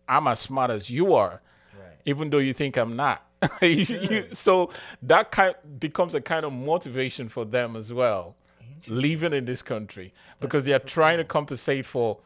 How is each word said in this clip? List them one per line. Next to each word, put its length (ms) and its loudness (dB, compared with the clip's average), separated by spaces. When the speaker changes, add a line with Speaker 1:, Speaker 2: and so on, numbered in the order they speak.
Speaker 1:
I'm 180 4
as 140 0
smart 300 -2
as 180 -6
you 260 2
are, 260 2
Speaker 2:
Right. 260 -20
Speaker 1:
even 260 -2
though 80 4
you 140 2
think 240 -2
I'm 200 0
not. 300 -2
<laughs> 180 -2
You, 240 4
Speaker 2:
Sure. 180 -4
Speaker 1:
you, 320 -2
so 360 4
that 300 4
kind 220 4
becomes 340 -2
a 60 0
kind 260 -4
of 60 -6
motivation 760 -4
for 160 -6
them 300 -2
as 180 -12
well, 440 0
Speaker 2:
Interesting. 360 -12
Speaker 1:
living 360 0
in 140 0
this 160 -6
country, 520 -10
because 240 0
Speaker 2:
That's 20 -4
Speaker 1:
they 80 2
are 40 6
Speaker 2:
super 100 -6
Speaker 1:
trying 300 4
to 60 0
Speaker 2:
cool. 160 -2
Speaker 1:
compensate 460 -4
for, 400 -2